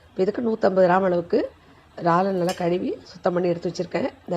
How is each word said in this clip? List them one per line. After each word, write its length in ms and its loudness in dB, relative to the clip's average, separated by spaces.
இப்ப 180 -4
இதுக்கு 220 -2
நூத்தம்பது 420 2
கிராம் 220 4
அளவுக்கு 320 0
இறாலை 320 2
நல்லா 240 -2
கழுவி 380 -2
சுத்தம் 300 -4
பண்ணி 160 2
எடுத்து 200 -4
வச்சிருக்கேன். 400 -4
இந்த 160 -6